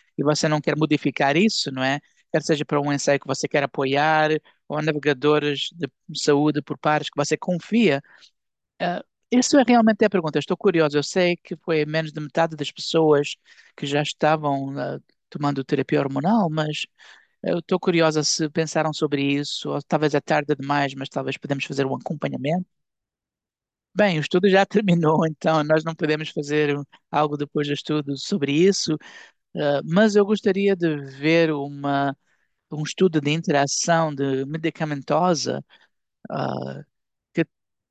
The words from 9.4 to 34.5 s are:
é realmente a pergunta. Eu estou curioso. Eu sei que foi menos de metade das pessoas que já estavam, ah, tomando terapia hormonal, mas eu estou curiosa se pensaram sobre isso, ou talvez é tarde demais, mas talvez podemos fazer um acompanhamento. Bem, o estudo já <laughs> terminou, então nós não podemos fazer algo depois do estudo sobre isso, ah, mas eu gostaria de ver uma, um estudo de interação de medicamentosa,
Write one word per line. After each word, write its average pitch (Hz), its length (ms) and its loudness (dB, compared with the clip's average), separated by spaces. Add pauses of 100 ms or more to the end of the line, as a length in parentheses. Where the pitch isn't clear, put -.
é 254 80 8
realmente 226 380 6
a 208 60 4
pergunta. 160 280 0
Eu - 20 0
estou 175 160 -2
curioso. 160 400 2
Eu 147 60 2
sei 175 340 0
que - 220 -12
foi 156 260 -2
menos 156 280 -4
de 151 80 -10
metade 160 360 -2
das 143 160 -8
pessoas 151 640 2 (400)
que 147 100 -8
já 143 160 -2
estavam, 147 760 -2
ah, 139 200 -8 (320)
tomando 143 320 -4
terapia 143 380 -2
hormonal, 156 500 0
mas 151 360 -4 (540)
eu 170 200 -2
estou 185 180 -2
curiosa 160 460 2
se 156 260 -2
pensaram 156 420 -2
sobre 143 300 -2
isso, 143 480 -4
ou 143 120 -4
talvez 151 300 0
é 143 80 2
tarde 147 360 -2
demais, 139 380 -2
mas 135 140 -10
talvez 135 300 -6
podemos 139 260 -6
fazer 139 220 -4
um 135 80 -4
acompanhamento. 143 720 -4 (1300)
Bem, 185 240 2
o - 20 0
estudo 180 280 2
já 190 180 6
<laughs> - 0 -
terminou, 170 600 2
então 160 380 0
nós 156 200 2
não 160 100 -6
podemos 156 360 -2
fazer 147 460 -2 (340)
algo 147 260 0
depois 143 300 -4
do 147 80 -4
estudo 143 420 -4
sobre 143 360 -4
isso, 165 440 2 (600)
ah, 143 280 0
mas 202 320 4
eu 208 80 6
gostaria 196 520 2
de 165 200 0
ver 147 560 2
uma, 143 640 -2 (540)
um 151 120 -6
estudo 160 380 0
de 143 100 -2
interação 160 840 0
de 135 320 -2
medicamentosa, 151 1200 -2 (640)